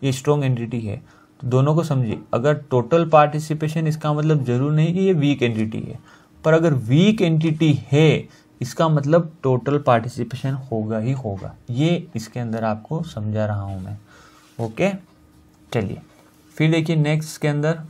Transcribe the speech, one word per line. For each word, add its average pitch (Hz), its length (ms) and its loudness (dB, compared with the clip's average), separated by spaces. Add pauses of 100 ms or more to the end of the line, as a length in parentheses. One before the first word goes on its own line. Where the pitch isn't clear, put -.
ये 135 100 0
स्ट्रॉन्ग 147 320 0
एंटिटी 120 360 -2
है। 104 160 -6 (440)
तो 123 80 -8
दोनों 131 260 4
को 165 100 2
समझिए, 127 340 -2 (160)
अगर 143 200 2 (160)
टोटल 160 400 2
पार्टिसिपेशन, 156 760 2
इसका 151 260 -2
मतलब 151 320 2
जरूर 127 280 0
नहीं 160 220 2
कि 190 60 0
ये 190 140 4
वीक 143 280 2
एंटिटी 110 380 -2
है, - 180 -12 (460)
पर 160 100 4
अगर 165 200 4
वीक 160 480 4
एंटिटी 160 500 2 (100)
है, 147 460 2 (320)
इसका 160 280 -2
मतलब 160 440 2 (100)
टोटल 135 380 0
पार्टिसिपेशन 123 760 -2 (160)
होगा 110 280 -4
ही 120 160 -2
होगा। 101 400 -8 (180)
ये 170 340 0 (100)
इसके 113 240 -8
अंदर 113 240 -4
आपको 110 400 -4
समझा 107 420 -4
रहा 104 160 -4
हूँ 98 200 -8
मैं। 101 160 -10 (600)
ओके, 117 320 -2 (840)
चलिए 104 280 -4 (560)
फिर 156 140 2
देखिए 160 260 0
नेक्स्ट 156 460 -2
के 151 60 0
अंदर 151 420 -2